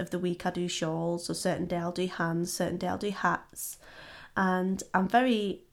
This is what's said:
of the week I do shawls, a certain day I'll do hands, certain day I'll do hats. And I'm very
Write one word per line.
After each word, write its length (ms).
of 100
the 80
week 260
I 60
do 160
shawls, 640
a 60
certain 300
day 100
I'll 160
do 160
hands, 440
certain 240
day 120
I'll 100
do 120
hats. 680
And 460
I'm 160
very 520